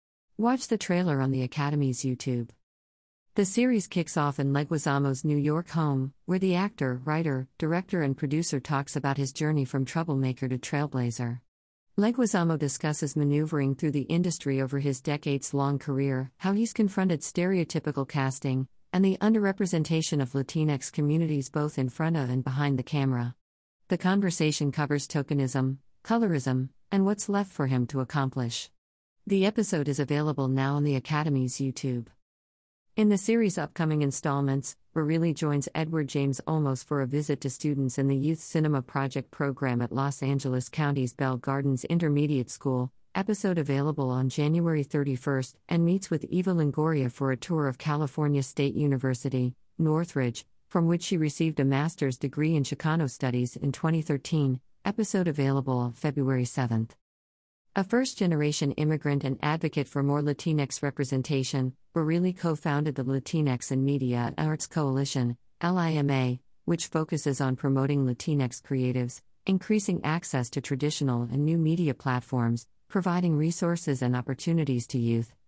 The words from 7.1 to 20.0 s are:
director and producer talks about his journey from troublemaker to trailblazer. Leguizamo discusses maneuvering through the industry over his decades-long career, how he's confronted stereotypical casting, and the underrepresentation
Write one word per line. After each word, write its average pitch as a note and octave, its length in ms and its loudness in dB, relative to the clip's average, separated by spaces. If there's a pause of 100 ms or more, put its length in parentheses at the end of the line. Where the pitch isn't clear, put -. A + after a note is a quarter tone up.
director E3+ 460 0
and C3+ 120 2
producer D3 460 -2
talks C#3+ 340 -2
about C#3 220 0
his C3+ 160 -2
journey D3+ 320 0
from C3+ 220 -2
troublemaker C3+ 600 -2
to B2+ 100 -2
trailblazer. B2 840 -2 (580)
Leguizamo G3+ 580 2
discusses D3 600 -2
maneuvering D3 580 2
through D3+ 160 -2
the C#3 120 -2
industry E3 580 0
over C3+ 180 -2
his C3+ 220 -2
decades-long C#3+ 800 -2
career, C3+ 560 -2
how F#3+ 160 0
he's A3 200 0
confronted F#3+ 500 0
stereotypical E3 840 0
casting, C3 600 0 (240)
and F#3+ 120 4
the F#3+ 160 2
underrepresentation F3+ 1040 2